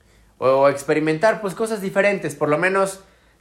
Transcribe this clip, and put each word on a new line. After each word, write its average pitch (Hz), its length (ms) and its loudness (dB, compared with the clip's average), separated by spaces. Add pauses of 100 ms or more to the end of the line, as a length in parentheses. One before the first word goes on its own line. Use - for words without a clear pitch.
(380)
O 135 300 4
experimentar, 156 720 0
pues, 196 140 -6
cosas 220 280 -4
diferentes. 196 540 -2
Por 151 140 -2
lo 151 80 2
menos 190 440 -2 (400)